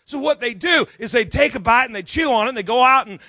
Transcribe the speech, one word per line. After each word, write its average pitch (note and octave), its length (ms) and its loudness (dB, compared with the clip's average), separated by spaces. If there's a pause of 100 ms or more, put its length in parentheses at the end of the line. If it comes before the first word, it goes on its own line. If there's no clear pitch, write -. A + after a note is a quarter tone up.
So C#4+ 140 -10
what D4 200 0
they A#3+ 140 -4
do D4+ 320 0 (120)
is G#3+ 140 -8
they A3 140 0
take B3 300 0
a B3+ 40 -8
bite A3+ 260 2
and A3+ 100 -12
they G3 80 -10
chew D4+ 280 -2
on A3 140 2
it, B3 40 -2
and B3+ 80 -6
they G#3 60 -6
go A#3 200 2
out C4 240 4
and, F#3+ 220 -14